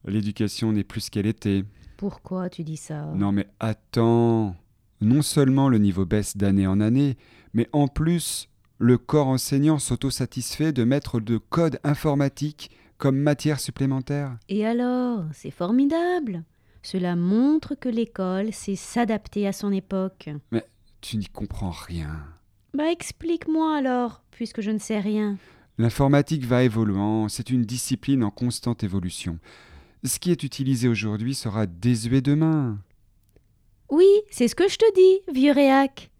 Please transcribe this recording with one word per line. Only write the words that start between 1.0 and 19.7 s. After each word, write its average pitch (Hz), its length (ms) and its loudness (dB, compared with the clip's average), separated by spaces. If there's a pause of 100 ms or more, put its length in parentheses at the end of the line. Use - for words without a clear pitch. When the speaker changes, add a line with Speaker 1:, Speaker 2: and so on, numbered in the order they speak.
Speaker 1:
ce - 100 -12
qu'elle 101 140 -4
était. 98 400 -2 (320)
Speaker 2:
Pourquoi 185 540 -8
tu - 120 -12
dis 156 140 -8
ça ? 151 380 -10
Speaker 1:
Non 101 180 0
mais 101 140 -2 (120)
attends. 117 960 0 (460)
Non 123 220 4
seulement 135 480 4
le 117 80 4
niveau 98 260 2
baisse 104 320 -2
d'année 98 300 2
en 95 120 2
année, 127 380 2 (380)
mais 117 180 0
en 143 160 2
plus, - 600 -2 (260)
le 120 220 4
corps 147 300 2
enseignant 139 500 2
s'autosatisfait 135 920 -4
de 123 120 0
mettre 123 360 0
de 110 180 -2
code - 460 -2
informatique 143 880 -2 (280)
comme 135 180 2
matière 147 420 0
supplémentaire. 135 800 -4 (140)
Speaker 2:
Et 214 160 -2
alors, 247 680 -2
c'est - 180 -12
formidable. 277 920 0 (380)
Cela 180 340 -2
montre 254 580 2
que - 140 -6
l'école 214 640 -4
sait - 240 -6
s'adapter 208 720 -4
à 196 60 -4
son 202 180 -4